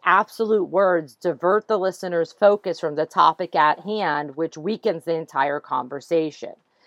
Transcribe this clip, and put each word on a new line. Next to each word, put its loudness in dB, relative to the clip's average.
absolute 0
words 0
divert -2
the 0
listener's -4
focus 2
from -4
the 0
topic 2
at 4
hand, -4
which -4
weakens -4
the -2
entire -2
conversation. -4